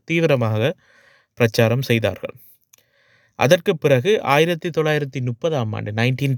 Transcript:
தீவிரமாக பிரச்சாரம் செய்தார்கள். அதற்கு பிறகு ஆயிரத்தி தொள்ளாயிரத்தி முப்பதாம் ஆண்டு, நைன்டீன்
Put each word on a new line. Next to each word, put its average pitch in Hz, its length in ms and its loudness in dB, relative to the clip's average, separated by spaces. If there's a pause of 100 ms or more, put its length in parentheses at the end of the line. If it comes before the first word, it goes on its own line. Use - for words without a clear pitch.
தீவிரமாக 135 680 0 (580)
பிரச்சாரம் 117 480 2
செய்தார்கள். 113 540 -2 (1000)
அதற்கு 175 420 2
பிறகு 143 440 2
ஆயிரத்தி 160 480 0
தொள்ளாயிரத்தி 147 520 -2
முப்பதாம் 123 520 -4
ஆண்டு, 107 180 -8
நைன்டீன் 127 460 0